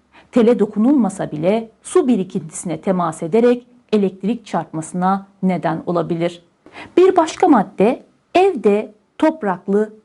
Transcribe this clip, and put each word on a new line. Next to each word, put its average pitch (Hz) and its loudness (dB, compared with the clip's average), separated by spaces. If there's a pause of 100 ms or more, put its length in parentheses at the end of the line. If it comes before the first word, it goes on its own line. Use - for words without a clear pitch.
(320)
Tele 220 4
dokunulmasa 208 0
bile 202 -2 (120)
su 320 0
birikintisine 185 -4
temas 175 -4
ederek 240 0 (260)
elektrik 202 -2
çarpmasına 180 -4 (160)
neden 170 -2
olabilir. 170 -4 (520)
Bir 370 6
başka 339 2
madde, 226 2 (320)
evde 220 0 (240)
topraklı 208 -2 (100)